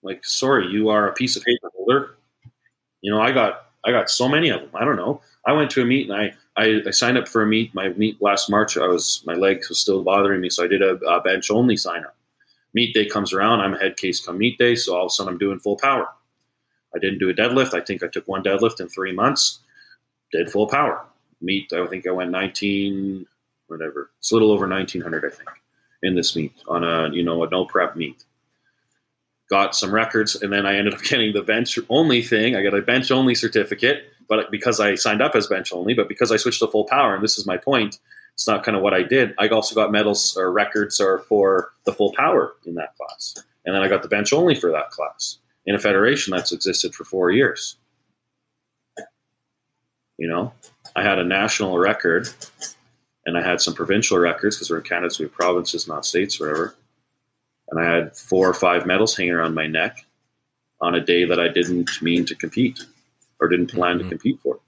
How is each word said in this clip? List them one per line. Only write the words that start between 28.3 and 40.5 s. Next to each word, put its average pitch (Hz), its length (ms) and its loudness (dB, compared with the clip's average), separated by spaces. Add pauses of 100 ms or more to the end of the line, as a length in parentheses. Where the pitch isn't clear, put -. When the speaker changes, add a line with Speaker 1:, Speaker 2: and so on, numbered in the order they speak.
Speaker 1:
Got 98 240 2
some 98 180 -2
records, 110 440 0
and 101 160 -4
then 101 140 2
I 98 100 2
ended 104 180 0
up - 80 -14
<laughs> - 80 -2
getting 113 220 2
the 101 100 0
bench 117 360 0 (100)
only 131 340 4
thing. 117 320 2
I 95 80 0
got 98 120 2
a 101 60 2
bench 127 300 0
only 131 240 4
certificate, 117 720 0 (240)
but 107 240 0
because 107 280 0
I 104 140 4
signed 107 260 0
up 143 140 2
as 107 140 2
bench 95 240 -2
only, 90 220 -2
but 107 140 2
because 113 220 0
I 113 60 4
switched 117 240 0
to 113 80 2
full 107 160 2
power, 127 300 2
and 95 100 -4
this 107 140 0
is 101 80 -8
my 92 100 -2
point, 110 420 0 (360)
it's - 120 -6
not 104 180 0
kinda 104 140 0
what 95 160 2
I 92 80 2
did. 117 360 2
I 104 100 2
also 110 260 0
got 107 160 2
medals 104 460 2
or 92 160 0